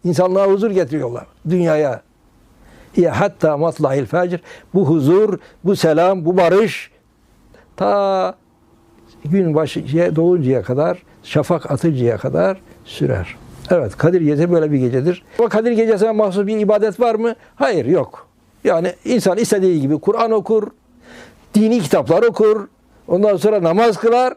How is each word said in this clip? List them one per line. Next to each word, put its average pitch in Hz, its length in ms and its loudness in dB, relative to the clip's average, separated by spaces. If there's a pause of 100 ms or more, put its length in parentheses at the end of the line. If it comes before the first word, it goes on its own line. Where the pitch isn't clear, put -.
İnsanlığa 185 440 0
huzur 202 240 0
getiriyorlar, 139 540 -4 (240)
dünyaya. 156 520 0 (960)
"Hiye 175 120 4
hatta 160 480 0
matla'il 143 480 -2
fecr." 175 340 -4 (340)
Bu 180 160 2
huzur, 175 500 2 (240)
bu 190 120 0
selam, 170 500 0
bu 180 120 0
barış 185 540 0 (880)
ta 196 580 -2 (880)
gün 165 300 0
başı, - 320 -2
şey, 165 280 0
doğuncaya 156 460 0
kadar, 147 420 -4 (200)
şafak - 480 -4
atıncaya 127 460 -2
kadar 175 400 -2 (280)
sürer. 113 500 -6 (360)
Evet, 143 260 0
Kadir 175 240 2
Gecesi 151 300 0
böyle 156 200 2
bir 143 60 0
gecedir. 131 460 -2 (160)
Ama 233 100 2
Kadir 226 220 0
Gecesi'ne 220 400 2
mahsus 202 360 0
bir 220 100 -2
ibadet 208 420 0
var 233 160 0
mı? 226 200 -4 (200)
Hayır, 180 300 -2
yok. 156 420 -2 (360)
Yani 175 300 0 (120)
insan 202 320 0
istediği 190 440 0
gibi 147 180 -2
Kur'an 226 320 0
okur, 214 360 0 (840)
dini 220 260 4
kitaplar 165 440 2
okur, 214 440 2 (400)
ondan 202 300 2
sonra 202 260 0
namaz 196 340 2
kılar. 240 400 0